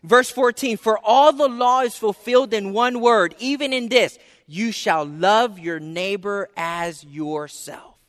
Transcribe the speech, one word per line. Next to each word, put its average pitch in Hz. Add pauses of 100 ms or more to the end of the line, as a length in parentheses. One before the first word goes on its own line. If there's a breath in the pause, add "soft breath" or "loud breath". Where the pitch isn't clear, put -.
Verse 240
fourteen, 247
"For 214
all 269
the 285
law 247
is 247
fulfilled 226
in 196
one 240
word, 220
even 269
in 240
this, 226 (280 soft breath)
'You 208
shall 160
love 190
your 165
neighbor 190
as 170
yourself.'" 147 (100)